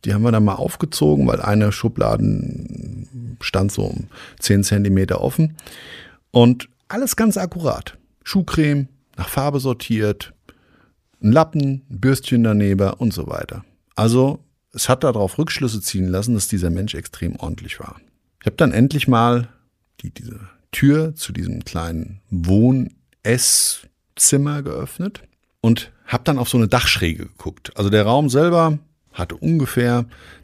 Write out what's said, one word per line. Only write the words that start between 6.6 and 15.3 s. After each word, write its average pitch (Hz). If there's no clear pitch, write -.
alles 247
ganz 220
akkurat. 170
Schuhcreme, 147
nach -
Farbe 139
sortiert, 113
ein 107
Lappen, 139
ein 104
Bürstchen 127
daneben 101
und 117
so 90
weiter. -
Also 123
es -
hat 131
darauf 107